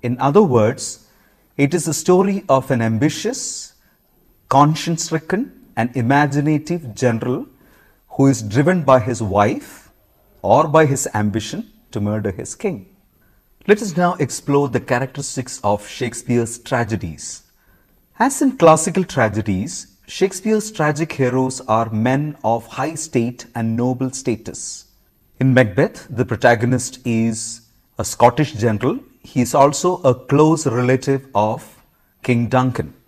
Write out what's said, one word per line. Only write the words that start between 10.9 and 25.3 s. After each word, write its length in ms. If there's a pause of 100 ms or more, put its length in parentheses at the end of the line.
ambition 520 (240)
to 100
murder 300
his 240
king. 320 (800)
Let 140
us 160
now 180
explore 540
the 120
characteristics 840
of 240
Shakespeare's 720
tragedies. 840 (760)
As 240
in 140
classical 480
tragedies, 800 (200)
Shakespeare's 680
tragic 400
heroes 560
are 220
men 520
of 240
high 280
state 600
and 220
noble 340
status. 760 (520)